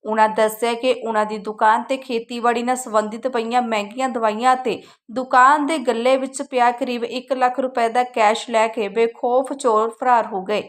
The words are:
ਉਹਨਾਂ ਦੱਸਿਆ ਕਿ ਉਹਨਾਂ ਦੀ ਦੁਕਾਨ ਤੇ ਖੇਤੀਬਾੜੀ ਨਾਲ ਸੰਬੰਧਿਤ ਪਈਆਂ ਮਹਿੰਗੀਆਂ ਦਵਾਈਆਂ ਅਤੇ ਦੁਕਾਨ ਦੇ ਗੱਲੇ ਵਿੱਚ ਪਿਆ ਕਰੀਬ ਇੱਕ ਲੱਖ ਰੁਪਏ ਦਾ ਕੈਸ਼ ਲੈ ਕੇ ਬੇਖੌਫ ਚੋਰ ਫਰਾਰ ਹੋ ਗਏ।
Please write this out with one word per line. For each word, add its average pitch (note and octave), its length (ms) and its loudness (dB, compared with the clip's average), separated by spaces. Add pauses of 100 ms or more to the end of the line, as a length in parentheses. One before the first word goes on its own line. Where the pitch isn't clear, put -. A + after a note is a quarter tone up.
ਉਹਨਾਂ G#3+ 240 4
ਦੱਸਿਆ A3 440 0
ਕਿ B3 340 0
ਉਹਨਾਂ G#3+ 180 0
ਦੀ G#3+ 120 -8
ਦੁਕਾਨ G#3+ 460 0
ਤੇ C4 140 -4
ਖੇਤੀਬਾੜੀ A#3+ 640 -2
ਨਾਲ B3 120 0
ਸੰਬੰਧਿਤ A3 520 -4
ਪਈਆਂ A#3 340 -2
ਮਹਿੰਗੀਆਂ A3+ 480 -4
ਦਵਾਈਆਂ A#3 440 0
ਅਤੇ B3 300 -2 (280)
ਦੁਕਾਨ C4 540 4
ਦੇ D#4+ 120 -2
ਗੱਲੇ A#3+ 400 0
ਵਿੱਚ C4+ 240 -6
ਪਿਆ B3 300 0
ਕਰੀਬ A#3+ 320 -4
ਇੱਕ B3 300 -6
ਲੱਖ B3+ 260 0
ਰੁਪਏ B3+ 300 -2
ਦਾ A#3+ 140 2
ਕੈਸ਼ A3+ 460 0
ਲੈ A3+ 180 2
ਕੇ A3+ 200 -4
ਬੇਖੌਫ A#3+ 680 0
ਚੋਰ A3+ 360 2
ਫਰਾਰ A#3 360 2
ਹੋ G3+ 180 -6
ਗਏ। G3+ 260 -2